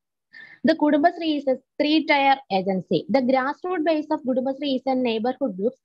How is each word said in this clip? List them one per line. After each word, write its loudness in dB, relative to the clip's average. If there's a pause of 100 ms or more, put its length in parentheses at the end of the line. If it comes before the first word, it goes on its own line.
(640)
The 4
Kudumbashree 2
is -4
a 0 (200)
three-tier 2 (120)
agency. -2
The 2
grassroots -2
base 0
of -4
Kudumbashree -2
is -6
a 0
neighborhood -2
groups. -2